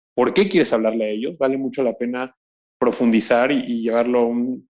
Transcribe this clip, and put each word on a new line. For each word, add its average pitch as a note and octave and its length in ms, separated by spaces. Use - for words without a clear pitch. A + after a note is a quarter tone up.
por B2 180
qué G3 160
quieres D#3 240
hablarle A2+ 320
a G#2+ 40
ellos, A#2+ 280
vale C3+ 200
mucho C3+ 260
la A2+ 140
pena B2 380
profundizar A#2+ 720
y, C#3 80
y A#2 240
llevarlo A#2+ 360
a A#2 60
un A#2+ 500